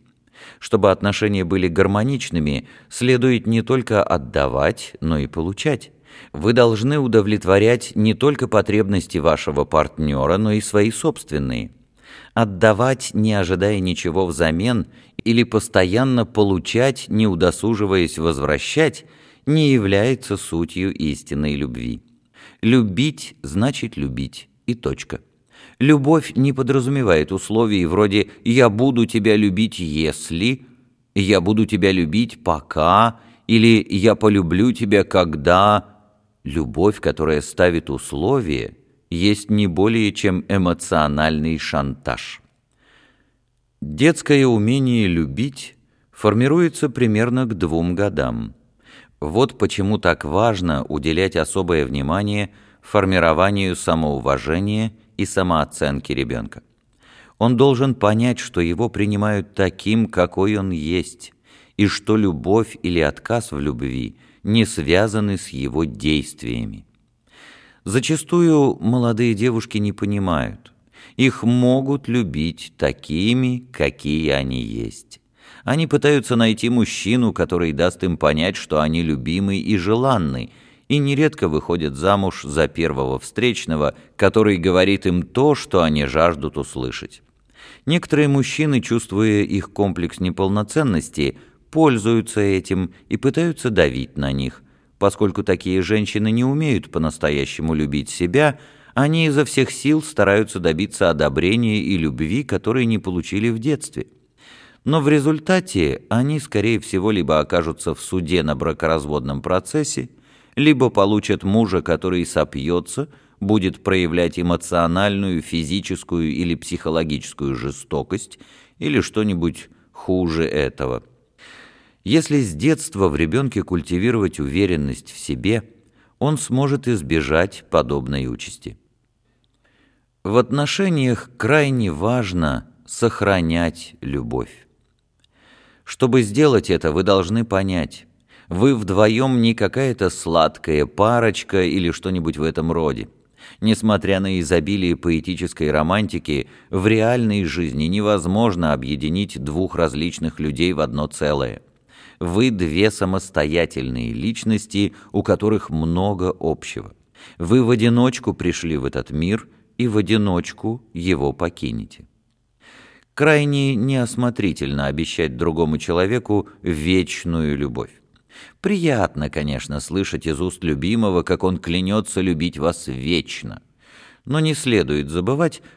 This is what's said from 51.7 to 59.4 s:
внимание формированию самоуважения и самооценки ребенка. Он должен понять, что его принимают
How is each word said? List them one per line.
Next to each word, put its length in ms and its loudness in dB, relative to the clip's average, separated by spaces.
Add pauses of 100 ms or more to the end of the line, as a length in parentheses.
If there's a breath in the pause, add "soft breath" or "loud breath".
внимание 640 -4 (300 soft breath)
формированию 920 2
самоуважения 1200 -2 (240 soft breath)
и 80 -2
самооценки 880 -2
ребенка. 480 -6 (800 soft breath)
Он 180 2
должен 380 4
понять, 440 2
что 220 -4
его 260 0
принимают 680 -2